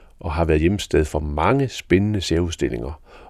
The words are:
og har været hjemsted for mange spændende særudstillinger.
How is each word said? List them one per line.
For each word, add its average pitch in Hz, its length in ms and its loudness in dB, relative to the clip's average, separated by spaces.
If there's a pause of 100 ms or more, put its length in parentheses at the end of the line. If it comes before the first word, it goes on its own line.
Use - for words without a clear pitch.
(200)
og 85 140 -6
har 80 120 0
været 78 160 4
hjemsted 82 440 2
for 78 140 -4
mange 82 500 0
spændende 101 520 0
særudstillinger. 71 800 -4 (280)